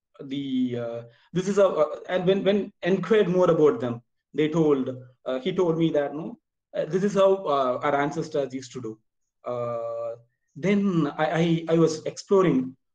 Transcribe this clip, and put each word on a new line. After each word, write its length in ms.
the, 540
uh, 240
this 140
is 120
a, 100
uh, 280
and 180
when, 160
when 300
inquired 460
more 220
about 280
them, 240
they 160
told, 420
uh, 120
he 140
told 260
me 120
that, 240
no, 240
uh, 120
this 180
is 100
how, 200
uh, 380
our 120
ancestors 600
used 180
to 80
do. 180
Uh, 720
then 600
I, 500
I, 60
I 40
was 260
exploring 720